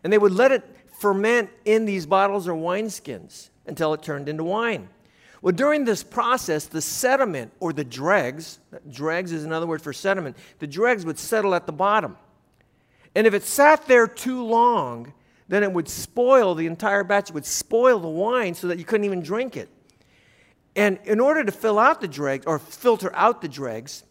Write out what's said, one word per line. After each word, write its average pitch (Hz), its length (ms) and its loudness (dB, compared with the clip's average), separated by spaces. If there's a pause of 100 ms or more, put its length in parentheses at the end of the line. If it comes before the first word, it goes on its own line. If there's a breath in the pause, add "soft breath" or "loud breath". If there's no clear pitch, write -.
And 180 80 0
they 214 60 6
would 208 140 6
let 247 200 4
it 254 120 0 (360 loud breath)
ferment 208 500 2 (160)
in 220 180 4
these 190 220 -2
bottles 196 420 0
or 170 60 -2
wineskins 170 960 -8 (160)
until 156 260 -2
it 151 100 -4
turned 143 260 -8
into 156 160 -6
wine. 190 440 -4 (540 soft breath)
Well, 185 100 2
during 285 320 0
this 214 180 -2
process, 233 640 -2
the 156 140 -8
sediment 233 800 -2
or 165 120 -4
the 143 120 -6
dregs, 139 720 -2 (320)
dregs 160 400 -4
is 156 140 -6
another 160 220 -4
word 160 160 -6
for 147 100 -10
sediment, 190 440 -4 (220 loud breath)
the 156 80 -8
dregs 196 380 0
would 160 140 -6
settle 202 360 0
at 170 120 -2
the 165 60 -8
bottom. 185 440 0 (1000 soft breath)
And 214 120 4
if 202 80 4
it 196 100 -2
sat 294 420 4
there 240 200 6
too 254 360 -6
long, 196 720 0 (340 soft breath)
then 202 160 0
it 196 100 -2
would 170 160 -4
spoil 240 680 2
the 165 120 -4
entire 196 380 -2
batch. 202 240 0
It 165 60 -16
would 147 120 -8
spoil 233 540 2
the 165 80 -8
wine 196 460 -2
so 180 120 -10
that 175 120 -4
you 165 60 -14
couldn't 208 200 0
even 190 160 -2
drink 208 360 -8
it. 113 120 -12 (1040 soft breath)
And 202 300 2
in 214 160 2
order 294 240 4
to - 80 -2
fill 214 260 0
out 277 220 4
the 196 80 -6
dregs, 135 380 -4
or 160 120 0
filter - 560 -2
out 214 260 2
the 165 80 -8
dregs 127 600 -10